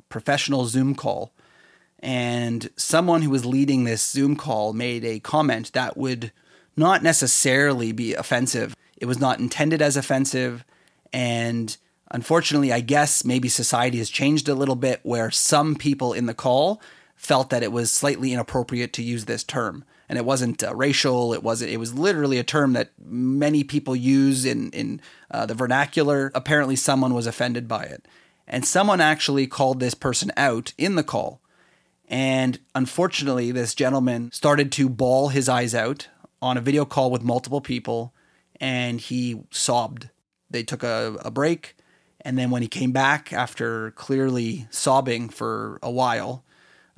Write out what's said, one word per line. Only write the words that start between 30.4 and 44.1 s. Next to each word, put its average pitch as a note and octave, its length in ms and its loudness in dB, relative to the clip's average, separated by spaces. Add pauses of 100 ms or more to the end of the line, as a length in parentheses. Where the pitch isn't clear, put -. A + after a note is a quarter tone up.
in F#3+ 160 0
the D#3+ 100 2
call. - 380 -6 (640)
And C3 520 0 (160)
unfortunately, C3 760 0
this A#2+ 220 -2
gentleman B2+ 580 0
started D3 420 2
to C3+ 160 2
bawl C3 400 2
his C3 200 2
eyes B2 240 2
out A#2+ 340 -2 (320)
on B2+ 160 -2
a B2 60 -2
video C#3+ 240 2
call C3 240 2
with B2 140 -2
multiple B2 380 -2
people, A#2+ 520 -6 (460)
and B2 400 -4
he B2 500 -6
sobbed. - 600 -2 (420)
They A#2+ 100 -4
took A#2 220 -8
a, A2+ 380 -2
a A#2 100 -10
break, D3+ 440 -2 (460)
and C3 160 -4
then B2+ 140 0
when B2 100 0
he A#2 60 -2
came B2+ 240 -2
back C3+ 420 2
after A2+ 580 -4
clearly C3 760 -2